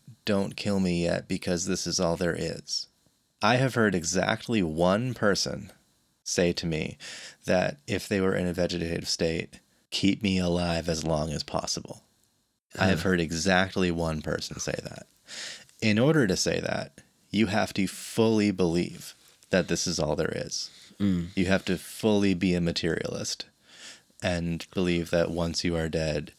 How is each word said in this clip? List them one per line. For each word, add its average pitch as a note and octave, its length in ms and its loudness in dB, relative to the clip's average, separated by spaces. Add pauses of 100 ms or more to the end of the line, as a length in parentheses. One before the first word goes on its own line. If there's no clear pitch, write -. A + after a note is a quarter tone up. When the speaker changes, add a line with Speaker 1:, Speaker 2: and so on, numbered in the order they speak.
(240)
Speaker 1:
"Don't G2 320 0
kill G2+ 220 -2
me F2 240 2
yet E2+ 240 -2
because F2+ 400 -2
this F#2 200 -2
is E2 120 -2
all E2+ 180 2
there E2+ 220 0
is." - 480 -6 (560)
I A2+ 140 4
have C3 180 0
heard G#2+ 220 4
exactly F#2+ 640 0
one F2+ 520 2
person - 580 0 (520)
say F2 280 2
to - 140 -4
me D#2 300 -2 (480)
that F#2 340 0 (100)
if F#2+ 200 -4
they G2+ 120 0
were F#2+ 160 2
in F2+ 100 0
a F2 80 -2
vegetative E2+ 540 -2
state, - 500 -2 (320)
"Keep - 320 2
me F#2+ 160 2
alive F2 500 0
as D#2+ 160 -2
long D#2 280 0
as - 100 -6
possible." - 600 -6 (760)
I F#2+ 80 4
have F#2 160 2
Speaker 2:
Huh. G2 80 2
Speaker 1:
heard F2+ 100 4
exactly F#2 680 2
one D#2+ 320 -2
person - 380 -6
say - 240 -4
that. - 220 -14 (760)
In G#2+ 180 4
order C#3 300 4
to F2+ 80 2
say - 240 0
that, - 400 -4 (320)
you G#2 160 4
have G2+ 260 0
to F#2+ 140 0
fully A2 640 2
believe F2 640 0 (360)
that F2 160 2
this F2 220 0
is E2 100 -2
all D#2 160 0
there D#2+ 180 -2
is. - 380 -8 (300)
Speaker 2:
Mm. F#2 340 0
Speaker 1:
You F#2 120 2
have F#2+ 180 2
to F#2 120 0
fully G2+ 580 2
be F2+ 200 2
a F2 60 2
materialist - 840 -2 (760)
and E2+ 500 -2
believe F2 380 2
that E2+ 220 2
once E2+ 320 -2
you E2+ 100 0
are E2 140 0
dead, D2+ 500 -2